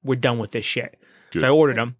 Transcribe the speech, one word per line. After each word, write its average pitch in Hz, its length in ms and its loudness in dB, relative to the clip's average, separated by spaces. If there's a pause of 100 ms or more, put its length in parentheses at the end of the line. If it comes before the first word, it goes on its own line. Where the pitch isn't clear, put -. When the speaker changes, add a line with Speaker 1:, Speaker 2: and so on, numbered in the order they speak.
Speaker 1:
We're 131 120 -2
done 123 240 0
with 107 120 -8
this 107 140 -6
shit." - 320 -8 (340)
Speaker 2:
Good. 165 100 -2
Speaker 1:
So 139 60 2
I 131 40 4
ordered 147 280 4
'em 120 200 -4